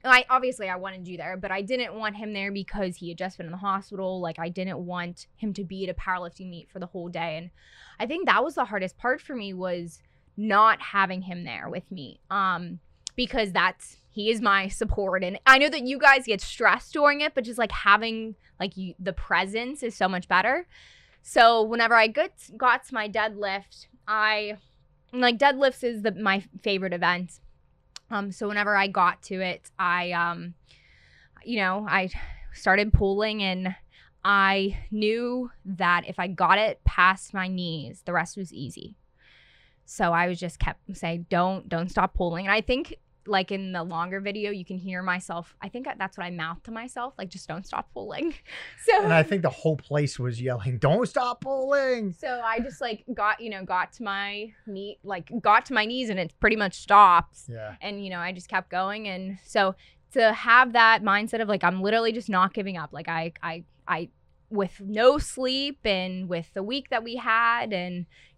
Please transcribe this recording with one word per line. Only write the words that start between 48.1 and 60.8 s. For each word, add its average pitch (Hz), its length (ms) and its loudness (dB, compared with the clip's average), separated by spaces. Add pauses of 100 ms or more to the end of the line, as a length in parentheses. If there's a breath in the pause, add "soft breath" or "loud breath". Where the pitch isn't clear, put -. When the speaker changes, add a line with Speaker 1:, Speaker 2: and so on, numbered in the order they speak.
Speaker 1:
<laughs> - 60 -20 (400 loud breath)
So 440 160 6
Speaker 2:
And 165 120 2
I 160 100 8
think 185 200 0
the 147 80 0
whole 160 260 0
place 143 420 -2
was 120 220 -4
yelling, 123 380 -4
"Don't 185 300 4
stop 247 340 -2
pulling." 262 720 0
Speaker 1:
So 247 300 -6
I 226 160 0
just, 254 200 -10
like, 226 240 -6 (100)
got, 208 260 0
you 233 100 -10
know, 190 140 -10
got 185 300 -2
to - 80 -16
my 202 500 -8 (140)
knee, 202 380 -12
like, 185 260 -10 (100)
got 220 260 6
to 269 60 -10
my 214 120 2
knees, 240 260 -4
and 190 80 -2
it 170 220 -4
pretty 220 160 4
much 202 240 -2
stopped. 190 580 8 (100)
Speaker 2:
Yeah. 110 320 -12
Speaker 1:
And, 202 240 -10
you 190 60 -12
know, 180 80 -8
I 175 140 -6
just 180 160 -16
kept 185 220 -4
going. 202 360 -4
And 190 380 -8
so 196 320 0 (380 soft breath)
to 226 180 6
have 240 400 6
that 226 320 8